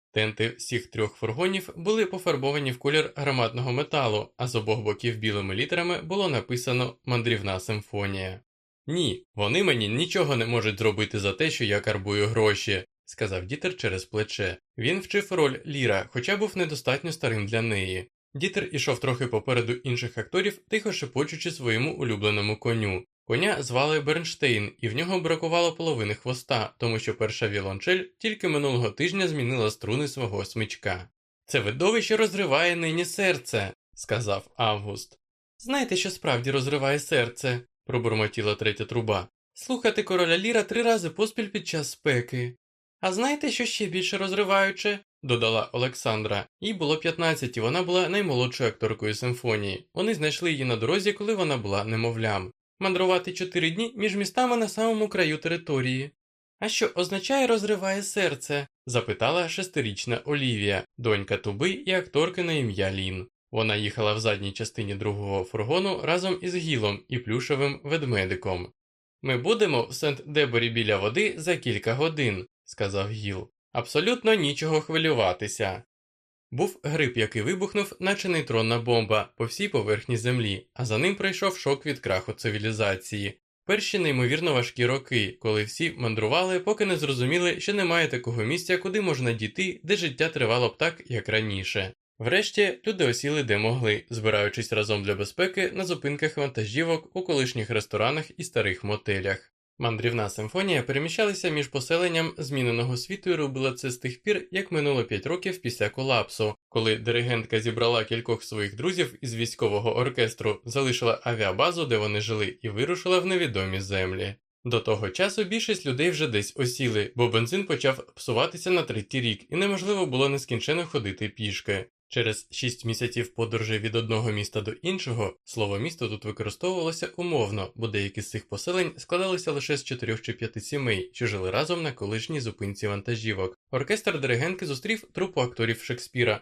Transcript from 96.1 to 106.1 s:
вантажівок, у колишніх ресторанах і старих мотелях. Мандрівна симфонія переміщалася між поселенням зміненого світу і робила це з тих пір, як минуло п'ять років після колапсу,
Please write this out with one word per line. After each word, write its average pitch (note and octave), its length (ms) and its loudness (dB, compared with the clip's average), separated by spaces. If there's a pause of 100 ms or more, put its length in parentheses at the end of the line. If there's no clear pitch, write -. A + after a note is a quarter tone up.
вантажівок, C#3+ 800 0
у F#3 60 -4
колишніх B2+ 480 0
ресторанах A2+ 640 0
і D#3+ 80 -8
старих G2+ 400 0
мотелях. G2 680 -2 (260)
Мандрівна A2+ 520 0
симфонія D#3+ 520 -2
переміщалася E3 680 0
між D3 180 -2
поселенням E3 720 0
зміненого B2+ 580 0
світу F#3 340 -4
і E3+ 40 4
робила C3+ 380 0
це B2+ 180 -6
з B2 60 -6
тих - 260 -8
пір, G3+ 280 0
як F#3 220 -4
минуло C#3+ 320 2
п'ять G2+ 220 -4
років F3+ 360 -4
після G#2+ 260 0
колапсу, A2+ 640 0 (140)